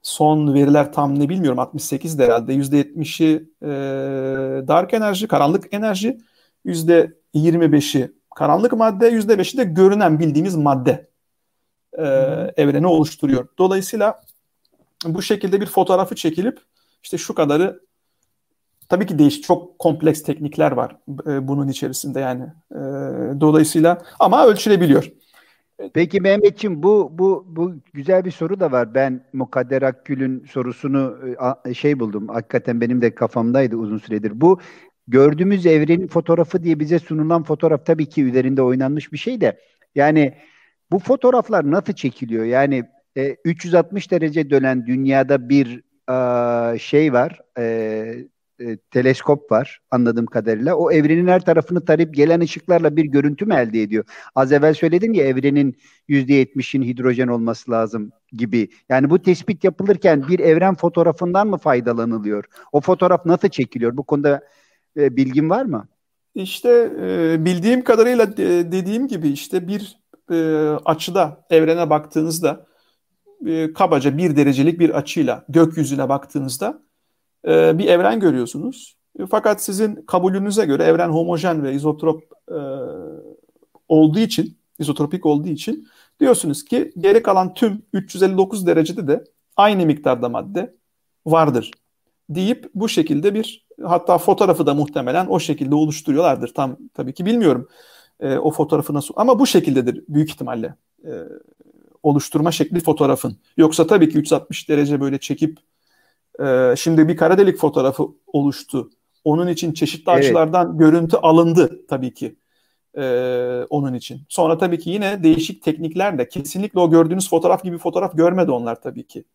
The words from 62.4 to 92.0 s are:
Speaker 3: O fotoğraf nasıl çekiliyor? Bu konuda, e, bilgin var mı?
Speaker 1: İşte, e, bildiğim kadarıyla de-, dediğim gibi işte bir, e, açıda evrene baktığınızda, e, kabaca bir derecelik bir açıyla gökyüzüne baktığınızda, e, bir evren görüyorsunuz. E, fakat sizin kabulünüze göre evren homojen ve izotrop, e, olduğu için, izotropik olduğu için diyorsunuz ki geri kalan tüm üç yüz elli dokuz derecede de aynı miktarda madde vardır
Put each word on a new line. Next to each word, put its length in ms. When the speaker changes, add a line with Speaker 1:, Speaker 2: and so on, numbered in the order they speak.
Speaker 3:
O 100
fotoğraf 440
nasıl 240
çekiliyor? 480
Bu 60
konuda, 380
e, 180
bilgin 340
var 160
mı? 220
Speaker 1:
İşte, 640
e, 440
bildiğim 380
kadarıyla 540
de-, 340
dediğim 360
gibi 220
işte 380
bir, 300
e, 40
açıda 640
evrene 400
baktığınızda, 760
e, 280
kabaca 440
bir 180
derecelik 440
bir 100
açıyla 600
gökyüzüne 600
baktığınızda, 720
e, 300
bir 80
evren 340
görüyorsunuz. 760
E, 60
fakat 380
sizin 320
kabulünüze 720
göre 180
evren 260
homojen 540
ve 100
izotrop, 500
e, 100
olduğu 320
için, 380
izotropik 460
olduğu 220
için 400
diyorsunuz 460
ki 320
geri 260
kalan 300
tüm 280
üç 220
yüz 80
elli 140
dokuz 300
derecede 400
de 160
aynı 280
miktarda 440
madde 460
vardır 460